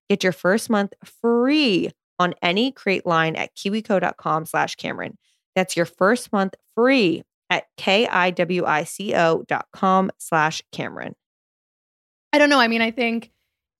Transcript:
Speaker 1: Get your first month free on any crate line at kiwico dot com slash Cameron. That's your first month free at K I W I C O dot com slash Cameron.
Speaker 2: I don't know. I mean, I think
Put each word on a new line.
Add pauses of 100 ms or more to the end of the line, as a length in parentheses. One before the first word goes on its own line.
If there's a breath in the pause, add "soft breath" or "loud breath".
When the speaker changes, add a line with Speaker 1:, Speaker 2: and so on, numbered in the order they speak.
(100)
Speaker 1:
Get
your
first
month (120)
free (280)
on
any
crate
line
at
kiwico
dot
com
slash
Cameron. (380)
That's
your
first
month (220)
free (260)
at (120)
K
I
W
I
C
O
dot
com (100)
slash
Cameron. (1160)
Speaker 2:
I
don't
know.
I
mean,
I
think (480)